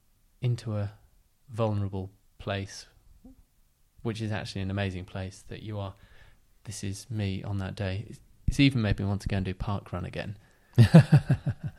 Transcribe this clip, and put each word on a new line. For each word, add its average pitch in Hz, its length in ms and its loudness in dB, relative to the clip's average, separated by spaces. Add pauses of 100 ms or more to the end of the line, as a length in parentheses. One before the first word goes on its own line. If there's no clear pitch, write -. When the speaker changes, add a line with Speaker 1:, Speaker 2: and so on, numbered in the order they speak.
(400)
Speaker 1:
into 117 360 -2
a 101 160 -4 (580)
vulnerable 101 600 -2 (280)
place, 98 480 -6 (1160)
which 113 180 -4
is 107 120 -2
actually 98 300 -6
an 95 100 -4
amazing 95 320 -2
place 95 420 -10
that - 160 -14
you 104 160 -8
are. 98 160 -8 (720)
This - 180 -12
is 98 260 -8
me 98 360 -4
on 101 140 -4
that 95 180 -6
day. 98 320 -4
It's, - 100 -16 (300)
it's - 100 0
even 135 240 6
made 101 160 2
me 101 60 -2
want 98 180 0
to - 60 -4
go 101 80 0
and 95 100 0
do 92 80 -4
park - 380 -6
run 90 120 -6
again - 320 -8 (220)
Speaker 2:
<laughs> - 180 -6 (1040)